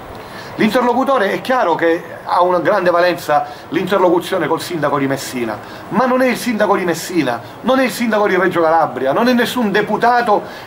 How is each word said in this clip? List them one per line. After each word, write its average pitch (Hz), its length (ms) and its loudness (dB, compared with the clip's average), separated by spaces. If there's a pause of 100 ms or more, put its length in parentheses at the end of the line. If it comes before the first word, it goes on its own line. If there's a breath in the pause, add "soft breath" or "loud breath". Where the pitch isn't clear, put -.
(560 loud breath)
L'interlocutore, 240 760 2
è 180 80 -4
chiaro 220 340 0
che 165 280 0 (300)
ha 185 100 4
una 180 180 2
grande 180 300 2
valenza 170 540 2 (260 loud breath)
l'interlocuzione 180 760 0
col 151 140 -2
sindaco 147 380 -2
di 139 100 0
Messina, 120 500 -4 (300 loud breath)
ma 233 180 0
non 254 160 2
è 262 60 4
il 226 80 0
sindaco 208 400 0
di 190 80 -2
Messina, 156 560 -2 (220 loud breath)
non 262 180 2
è 262 40 2
il 240 60 0
sindaco 214 380 0
di 190 80 2
Reggio 180 260 2
Calabria, 156 500 2
non 208 140 2
è 254 60 4
nessun 233 400 0
deputato 214 720 2 (240 loud breath)